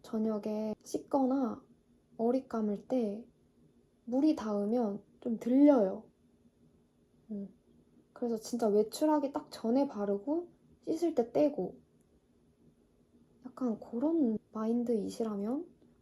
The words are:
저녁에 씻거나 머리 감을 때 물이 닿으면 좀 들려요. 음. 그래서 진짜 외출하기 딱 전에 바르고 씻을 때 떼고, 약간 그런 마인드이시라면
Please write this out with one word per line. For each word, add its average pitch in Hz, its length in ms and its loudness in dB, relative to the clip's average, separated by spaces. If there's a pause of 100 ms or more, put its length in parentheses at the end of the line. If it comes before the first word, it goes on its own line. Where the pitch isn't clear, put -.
저녁에 214 720 -4 (100)
씻거나 262 760 -2 (540)
머리 254 320 0
감을 208 400 -4
때 226 340 -2 (840)
물이 277 280 2
닿으면 208 680 -2 (180)
좀 226 180 -4
들려요. 233 640 6 (1300)
음. 202 180 -8 (680)
그래서 233 240 -4
진짜 226 300 -2
외출하기 277 680 2
딱 - 160 -8
전에 262 360 2
바르고 214 640 -2 (380)
씻을 320 280 -2
때 233 160 0
떼고, 285 460 0 (1700)
약간 247 340 -4
그런 262 600 0 (140)
마인드이시라면 226 1120 -2 (360)